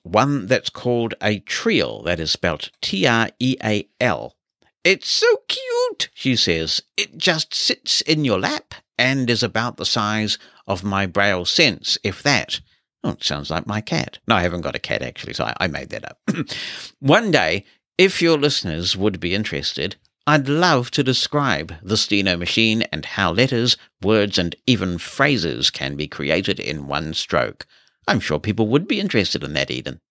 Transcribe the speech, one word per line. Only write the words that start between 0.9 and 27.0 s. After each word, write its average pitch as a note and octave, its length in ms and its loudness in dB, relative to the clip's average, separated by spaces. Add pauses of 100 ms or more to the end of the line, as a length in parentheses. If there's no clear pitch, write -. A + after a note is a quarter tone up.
a G#2 180 2
Treal, G#2 640 0
that E2+ 140 0
is D#2+ 140 -2
spelt - 380 -2 (120)
T F#3+ 240 0
R A2+ 240 6 (100)
E B2+ 220 2
A G#2+ 280 0 (100)
L. D#2+ 380 -2 (480)
"It's - 240 2
so - 180 2 (220)
cute," B4 640 -2
she C3 240 0
says. E2 440 0 (140)
"It - 220 -6
just E3 360 -2
sits - 480 -2
in D3+ 220 0
your G#2 160 2
lap - 340 -4 (240)
and B2+ 320 2
is A#2 140 2
about A2+ 320 -2
the F#2+ 100 -8
size G#2+ 520 0 (280)
of F#2 160 -2
my G2 240 0
Braille F#2+ 380 2
Sense, - 580 0
if - 220 -4
that." - 380 0 (420)
Oh, - 80 -2
it - 120 -10
sounds D2 260 -4
like D#2+ 180 -4
my G#2+ 140 -2
cat. - 380 -6 (100)
No, A2+ 60 4
I F2+ 60 4
haven't F2 200 0
got - 140 -6
a - 40 -8
cat, - 220 -4
actually, - 320 -10
so - 100 -4
I, A1+ 160 -4
I F#2 80 2
made C#2 220 -6
that - 160 -10
up. - 240 -18
<clears throat> - 680 -8
One F#3 320 4
day, F#2+ 340 2 (320)
if F#3 240 4
your E3 160 6
listeners F#2 580 0
would F#2+ 240 0
be F2 160 0
interested, D#2+ 640 -4 (300)
I'd D3 200 4
love D3 440 2
to C#3+ 120 0
describe B2 800 0
the G2+ 160 0
steno G2 400 2
machine A2 540 2
and D2+ 120 -6
how F#2 280 0
letters, A#2+ 460 2 (240)
words, G#2 360 2
and F2 180 -2 (120)
even F#2+ 300 2
phrases E2+ 720 0
can C#2 240 -6
be D2+ 120 -4
created D#2+ 520 0
in C#2 280 -6
one D#2 260 -4